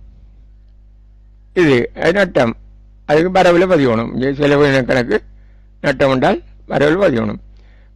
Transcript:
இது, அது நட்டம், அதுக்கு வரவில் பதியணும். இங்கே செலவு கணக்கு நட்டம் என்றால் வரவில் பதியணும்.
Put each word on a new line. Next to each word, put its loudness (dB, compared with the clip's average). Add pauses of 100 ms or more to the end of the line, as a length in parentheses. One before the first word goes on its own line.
(1600)
இது, 2 (260)
அது 0
நட்டம், 0 (560)
அதுக்கு 2
வரவில் 2
பதியணும். 0
இங்கே -2 (100)
செலவு 2 (240)
கணக்கு -2 (680)
நட்டம் 0
என்றால் 0 (340)
வரவில் 0
பதியணும். -2 (560)